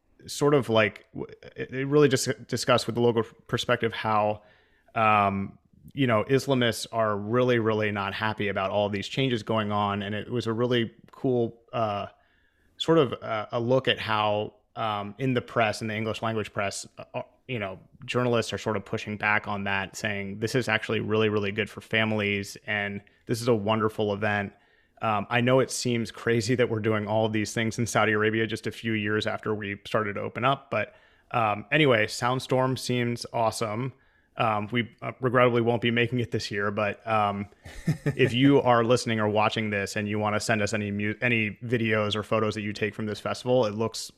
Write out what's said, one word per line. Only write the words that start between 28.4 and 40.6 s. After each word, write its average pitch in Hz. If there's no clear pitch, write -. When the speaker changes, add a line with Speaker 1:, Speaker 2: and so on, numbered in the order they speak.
Speaker 1:
just 107
a 107
few 113
years 107
after 107
we 101
started 107
to 104
open 110
up. 135
But, 107
um, 107
anyway, 131
Soundstorm 127
seems 120
awesome. 113
Um, 107
we, 117
uh, 123
regrettably 123
won't 117
be 120
making 120
it 113
this -
year, 101
but, 104
um, 101
Speaker 2:
<laughs> -
Speaker 1:
if 131
you 135
are 120
listening 117
or 107
watching 107
this 98
and 104
you 107
wanna 104
send 107